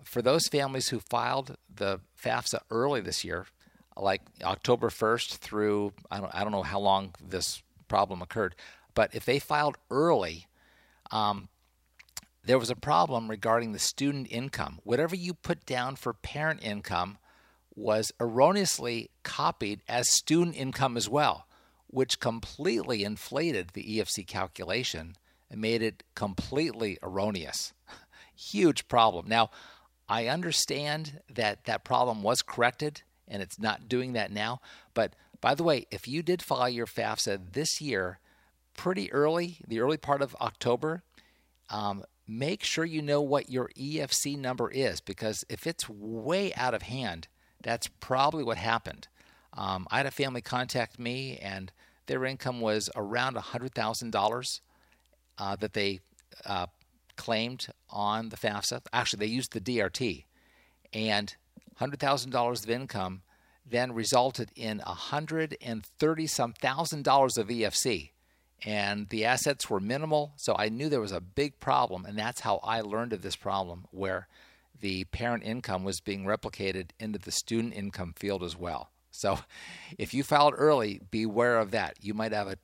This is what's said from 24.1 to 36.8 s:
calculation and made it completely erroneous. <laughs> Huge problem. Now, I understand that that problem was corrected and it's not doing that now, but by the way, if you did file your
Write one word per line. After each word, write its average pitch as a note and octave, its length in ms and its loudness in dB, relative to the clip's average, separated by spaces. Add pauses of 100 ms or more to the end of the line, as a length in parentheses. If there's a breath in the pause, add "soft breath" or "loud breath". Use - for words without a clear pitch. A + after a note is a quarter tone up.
calculation F#2 920 -4 (340 soft breath)
and A2 120 -10
made A2 200 2
it A2 220 -2 (140)
completely A2+ 880 -2
erroneous. F#2+ 680 -2 (160)
<laughs> - 460 -20
Huge - 540 2
problem. G2+ 400 6
Now, A2+ 220 4 (580 loud breath)
I A2+ 180 0
understand D3+ 920 -2 (120)
that A2 340 0
that A2 180 -2
problem A#2+ 400 2
was A#2 180 4
corrected B2+ 600 0 (260)
and G2+ 120 -8
it's - 200 -10
not G#2+ 280 0
doing B2 260 -2
that G2+ 180 -2
now, A2 280 -4 (320 loud breath)
but G#2+ 220 2 (260 loud breath)
by A#2+ 140 4
the D3 80 0
way, D3+ 300 4
if G2+ 160 -8
you D#3 160 -2
did F3 180 0
file B2+ 260 0
your A#2 180 -2